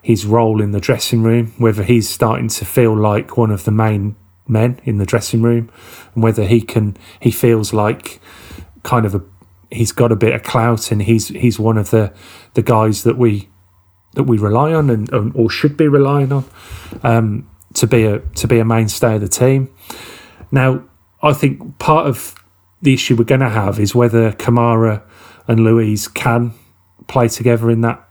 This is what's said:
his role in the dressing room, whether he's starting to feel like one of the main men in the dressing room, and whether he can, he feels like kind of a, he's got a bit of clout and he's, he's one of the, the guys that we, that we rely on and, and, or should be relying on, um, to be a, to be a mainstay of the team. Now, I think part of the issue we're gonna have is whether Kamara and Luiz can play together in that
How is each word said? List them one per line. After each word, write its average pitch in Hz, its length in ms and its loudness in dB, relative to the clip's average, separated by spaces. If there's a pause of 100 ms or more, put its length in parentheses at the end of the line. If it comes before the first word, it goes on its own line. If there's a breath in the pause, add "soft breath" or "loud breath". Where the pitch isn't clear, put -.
his 104 240 0
role 110 360 2
in 101 100 -2
the 101 80 -2
dressing 117 440 0
room, 113 340 0
whether 110 260 0
he's 113 240 2
starting 117 420 -2
to - 160 -8
feel 113 300 2
like 107 420 0
one 113 140 2
of 95 140 -4
the 110 60 0
main 107 440 0 (320)
men 117 360 0
in 110 140 -4
the 98 80 -2
dressing - 360 -2
room, 117 300 0 (420 loud breath)
and 113 100 0
whether 110 220 0
he 113 160 4
can, 104 360 -2 (220 loud breath)
he 117 120 0
feels 110 420 2
like 107 460 -4 (640 loud breath)
kind 117 220 0
of 98 100 -4
a, 95 80 -4 (480)
he's 110 200 -4
got 117 200 2
a 113 40 2
bit 110 180 2
of 120 100 -6
clout 117 480 -2
and 104 120 -2
he's, 110 260 0
he's 117 300 -2
one 110 180 0
of 101 140 -2
the, 110 220 2 (420 loud breath)
the 113 60 2
guys 110 420 0
that 117 140 0
we, 107 300 0 (680)
that 147 100 -2
we 120 140 2
rely 117 360 0
on 147 160 2
and, 110 240 -2
and, 104 220 -2
or 113 140 0
should 147 280 -4
be 156 100 2
relying 139 440 2
on, 135 120 -2 (600 loud breath)
um, 113 460 0 (240)
to - 140 0
be 113 160 2
a, 104 160 0
to - 280 -8
be 117 120 4
a 113 60 2
mainstay 113 500 0
of 104 60 -2
the 101 80 -4
team. 135 440 0 (760 loud breath)
Now, 131 320 0 (400)
I 151 100 4
think - 440 -4
part 156 300 2
of - 260 -6 (480)
the 135 140 2
issue 131 200 -2
we're 113 100 0
gonna 131 240 0
have 104 300 -2
is 104 140 -2
whether 113 380 2
Kamara 113 720 0 (440 loud breath)
and 113 160 2
Luiz 110 440 2
can 120 460 -2 (540 soft breath)
play 123 200 0
together 117 420 0
in 113 120 0
that 113 300 -4